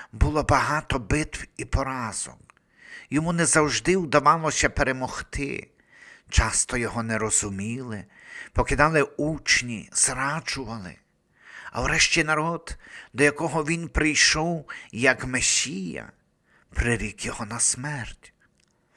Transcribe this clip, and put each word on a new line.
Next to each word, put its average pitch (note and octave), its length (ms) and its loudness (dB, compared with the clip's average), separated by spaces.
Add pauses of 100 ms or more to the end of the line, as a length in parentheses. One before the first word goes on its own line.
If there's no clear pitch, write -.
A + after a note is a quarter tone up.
(120)
було D3 300 2
багато C3+ 560 2
битв D3 480 -4 (100)
і B2+ 80 -8
поразок. B2 760 -4 (720)
Йому D#3+ 220 0
не E3+ 140 2
завжди D#3 500 4
вдавалося D3+ 720 4
перемогти. C3 1000 -4 (580)
Часто - 480 0
його A#2 260 -2
не A2+ 160 0
розуміли, G#2+ 840 -4 (480)
покидали D3 500 4
учні, C3 920 -2
зраджували. B2+ 1040 -4 (760)
А - 80 -6
врешті D3+ 440 2
народ, D#3 540 -2 (340)
до C3 120 4
якого D3+ 400 2
він E3 240 -4
прийшов D#3 800 2 (240)
як B2+ 320 2
Месія, B2+ 880 -2 (600)
прирік A2 520 -2
його A#2+ 200 -6
на A2+ 140 -6
смерть. C3 720 -4 (640)